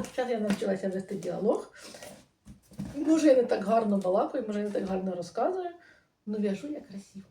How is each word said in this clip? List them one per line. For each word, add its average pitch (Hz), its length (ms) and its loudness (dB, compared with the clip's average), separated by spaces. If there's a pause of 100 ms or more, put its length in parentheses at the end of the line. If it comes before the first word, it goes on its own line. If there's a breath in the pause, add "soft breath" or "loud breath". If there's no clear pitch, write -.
(160)
Зараз 240 160 -2
я 220 80 0
навчилася 196 480 0
вести 190 260 -4
діалог. 180 580 -2 (1200 loud breath)
Може, 311 320 4
я 262 100 10
не 247 60 8
так 214 220 0
гарно 208 340 4
балакаю, 220 480 0
може, 208 120 -4
я 208 60 -2
не 208 60 -4
так 190 160 -2
гарно 190 300 -2
розказую, 349 520 -2 (580 loud breath)
ну, 214 120 -4
в'яжу 202 300 -2
я 302 120 -8
красиво. - 500 -18